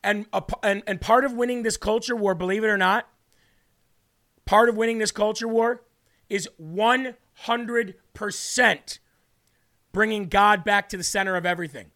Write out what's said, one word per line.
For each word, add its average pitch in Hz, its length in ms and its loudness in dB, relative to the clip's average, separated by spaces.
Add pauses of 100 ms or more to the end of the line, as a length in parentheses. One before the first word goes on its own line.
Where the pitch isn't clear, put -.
And 208 300 -4
a 190 100 -2
p-, - 220 -8
and, 202 240 0
and 190 140 -6
part 254 240 4
of 247 80 -2
winning 240 300 -2
this 220 120 -2
culture 226 400 -2
war, 208 180 0
believe 185 300 -2
it 220 40 2
or 208 100 2
not, 196 320 2 (1400)
part 226 240 6
of 220 80 -2
winning 226 220 -2
this 214 120 -2
culture 214 360 -2
war 226 360 0 (460)
is 196 180 -4 (100)
one 233 580 0 (180)
hundred 233 640 -4 (180)
percent - 880 -2 (920)
bringing 208 380 0
God 202 340 4
back 202 260 0
to 196 80 -10
the 180 60 -8
center 190 320 -2
of 175 100 -2
everything. 151 500 -4